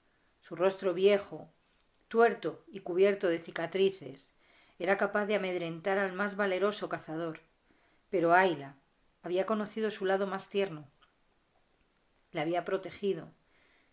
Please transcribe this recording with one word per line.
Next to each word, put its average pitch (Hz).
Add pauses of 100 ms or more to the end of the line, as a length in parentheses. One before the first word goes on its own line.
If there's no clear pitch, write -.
(400)
Su -
rostro 190
viejo, 185 (560)
tuerto 214
y 226
cubierto 190
de 165
cicatrices, 165 (480)
era 185
capaz 202
de 214
amedrentar 180
al 190
más 196
valeroso 196
cazador. 160 (680)
Pero 170
Ayla 165 (460)
había 180
conocido 214
su 202
lado 190
más 190
tierno. 160 (1400)
La 170
había 170
protegido, 180 (640)